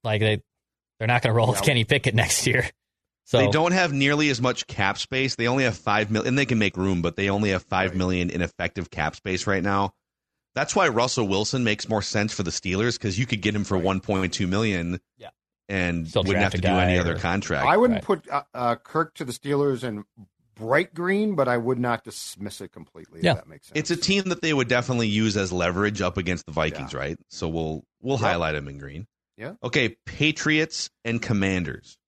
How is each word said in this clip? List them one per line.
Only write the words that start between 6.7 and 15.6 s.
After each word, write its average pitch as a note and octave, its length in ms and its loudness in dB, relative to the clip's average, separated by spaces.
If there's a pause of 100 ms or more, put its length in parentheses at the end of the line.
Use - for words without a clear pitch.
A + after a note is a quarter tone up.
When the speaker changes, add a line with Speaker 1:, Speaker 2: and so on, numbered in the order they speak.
Speaker 3:
room, F#2 260 2
but E2+ 140 -2
they G2 120 0
only G2+ 220 2
have F#2 120 0
Speaker 2:
Right. - 60 -20 (220)
Speaker 3:
five E2+ 60 -10
million F2+ 340 2
in E2+ 100 -4
effective F2 500 -4
cap - 260 -4
space F#2 320 -4
right F#2+ 160 2
now. G2 300 0 (600)
That's C#3 220 -4
why F#3 120 4
Russell A#2+ 380 2
Wilson G#2+ 380 0
makes G#2+ 240 0
more A2 140 0
sense G#2 300 0
for G2+ 120 -4
the E2 80 -2
Steelers, G2+ 460 -2
'cause F#2+ 200 -2
you B2 80 0
could A2 160 -4
get G#2 120 0
him G#2 100 -2
for G2 100 -2
Speaker 1:
Right. F2+ 100 2
Speaker 3:
one F#2+ 160 0
point F#2+ 320 -2
two G2 140 -2
million. F2+ 540 0 (180)
Speaker 1:
Yeah. A2+ 120 -18 (380)